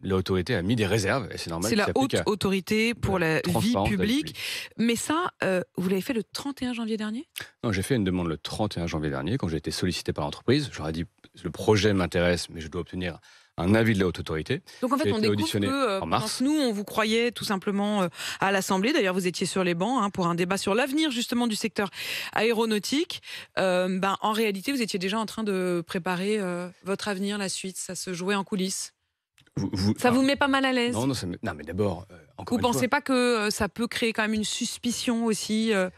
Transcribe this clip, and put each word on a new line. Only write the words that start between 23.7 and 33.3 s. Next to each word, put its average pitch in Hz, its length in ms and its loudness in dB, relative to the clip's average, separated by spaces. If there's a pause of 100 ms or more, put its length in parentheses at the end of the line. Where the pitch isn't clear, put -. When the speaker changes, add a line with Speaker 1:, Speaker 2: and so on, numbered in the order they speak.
Speaker 2:
ben, 196 220 0
en 214 100 2
réalité, 214 400 0
vous 262 100 0
étiez 208 160 -2
déjà 190 220 -2
en 214 60 -2
train 220 180 -6
de 180 420 0
préparer, 190 540 -2
euh, 180 280 -4 (140)
votre 190 240 -4
avenir, 202 320 -2
la 196 100 -2
suite. 185 280 -8
Ça - 180 -10
se 185 180 -8
jouait 185 220 -2
en 196 80 0
coulisses. 190 500 -4 (640)
Speaker 1:
Vous, - 160 0
vous, 196 240 2
Speaker 2:
Ça 247 120 2
Speaker 1:
enfin, 247 100 6
Speaker 2:
vous 269 60 4
met 277 100 4
pas 285 140 2
mal 269 160 2
à 262 80 2
l'aise ? 240 220 0
Speaker 1:
Non, 135 120 0
non, 139 80 0
ça 95 140 -4
me... 87 160 -6
non, 90 100 -2
mais 76 80 -12
d'abord, 90 480 -2
euh... - 60 -18 (220)
Encore 220 200 -2
Speaker 2:
Vous - 0 -
Speaker 1:
une - 40 0
Speaker 2:
pensez 240 180 2
Speaker 1:
fois. 247 80 2
Speaker 2:
pas 285 120 2
que, 269 120 -2
euh, 240 380 2